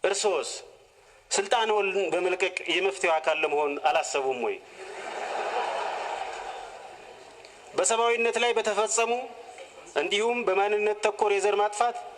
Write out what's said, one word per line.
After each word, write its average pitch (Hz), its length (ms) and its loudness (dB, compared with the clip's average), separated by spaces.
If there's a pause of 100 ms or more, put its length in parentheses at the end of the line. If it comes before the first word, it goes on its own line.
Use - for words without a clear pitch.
እርስዎስ 190 460 2 (800)
ስልጣንዎን 214 560 2 (220)
በመልቀቅ 180 460 0 (140)
የመፍትሄው 180 440 2
አካል 156 260 2
ለመሆን 147 320 0 (120)
አላሰቡም 143 580 2
ወይ? 107 140 -2 (3250)
በሰብአዊነት 233 640 2
ላይ 240 160 4
በተፈጸሙ 220 580 2 (840)
እንዲሁም 208 480 2
በማንነት 208 580 2
ተኮር - 300 2
የዘር 403 240 4
ማጥፋት፣ 240 420 2 (200)